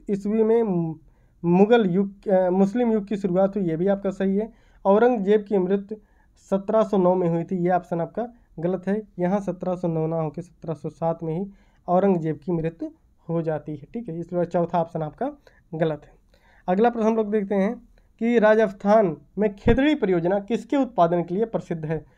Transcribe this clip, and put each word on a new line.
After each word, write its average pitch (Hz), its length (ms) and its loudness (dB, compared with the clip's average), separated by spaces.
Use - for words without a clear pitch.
ईस्वी 208 320 -2
में 226 200 2
मु-, 170 320 -2
मुगल 202 420 4
युग, 196 420 -2
अ, 185 220 2
मुस्लिम 202 420 2
युग 208 120 0
की 208 120 -4
शुरुआत 196 400 0
हुई, 202 80 -2
ये 160 120 -2
भी 175 100 -2
आपका 196 240 -2
सही 190 260 -2
है। 220 160 -4
औरंगजेब 208 640 4
की 208 100 0
मृत्यु 202 400 -2
सत्रह 208 320 2
सौ 208 140 0
नौ 180 180 4
में 180 140 0
हुई 165 160 -2
थी, 190 120 -6
ये 175 140 0
ऑप्शन 175 300 -2
आपका 170 280 -6
गलत 180 300 -4
है। 214 140 -2
यहाँ 180 220 0
सत्रह 180 360 -6
सौ 180 120 -4
नौ 160 180 -2
ना 165 100 -4
होकर 160 260 -6
सत्रह - 320 -12
सौ 156 160 -10
सात 165 320 -4
में 160 160 -6
ही 202 80 -6
औरंगजेब 175 560 0
की 180 80 -4
मृत्यु 165 380 -6
हो 165 140 -4
जाती 151 340 -6
है, 147 180 -20
ठीक 240 140 -10
है। 165 120 -10
इसलिए 170 240 -4
चौथा 170 360 -2
ऑप्शन 160 220 -6
आपका 190 280 -6
गलत 156 300 -4
है। - 80 -20
अगला 208 220 2
प्रश्न 226 160 -2
हम 220 100 2
लोग 214 140 -2
देखते 208 240 -2
हैं 202 340 -2
कि 233 200 2
राजस्थान 208 800 4
में 208 180 0
खेतड़ी 269 380 2
परियोजना 185 460 0
किसके 233 360 -4
उत्पादन 175 460 2
के 175 120 -6
लिए 214 100 -2
प्रसिद्ध 175 400 -6
है। 156 220 -6